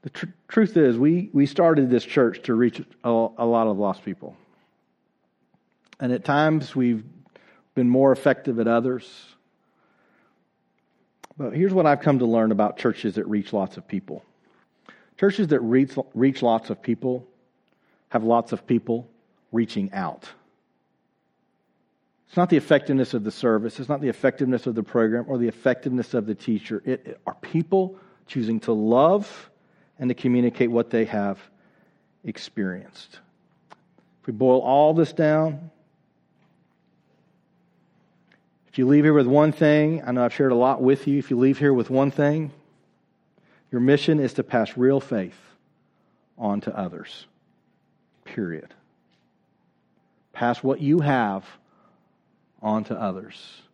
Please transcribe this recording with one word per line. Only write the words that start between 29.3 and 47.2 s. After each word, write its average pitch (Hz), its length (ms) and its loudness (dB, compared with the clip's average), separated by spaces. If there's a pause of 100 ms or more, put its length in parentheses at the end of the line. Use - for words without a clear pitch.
and 127 120 -4
to 123 60 -2
communicate 123 540 0
what 117 200 -2
they 113 160 0
have 101 340 -6 (840)
experienced. - 960 -12 (1000)
If - 80 -14
we 117 60 -8
boil 127 260 4
all 143 340 4
this 160 200 0
down, 156 580 0 (3000)
if - 100 -10
you 127 80 2
leave 147 200 6
here 156 80 6
with 135 140 4
one 151 260 4
thing, 151 520 2
I 123 60 -6
know 123 140 0
I've 117 80 -4
shared 135 180 2
a 123 40 2
lot 127 260 2
with 139 260 2
you, 143 120 0
if - 100 -8
you 123 80 0
leave 131 200 2
here 143 140 2
with 120 180 0
one 135 220 0
thing, 147 400 -2 (1200)
your 123 80 -4
mission 143 400 4
is 131 140 -2
to 131 100 -4
pass 113 320 -2
real 131 240 2
faith 98 400 -6 (1000)
on 104 240 -4
to - 160 -8
others. 87 480 -12 (1000)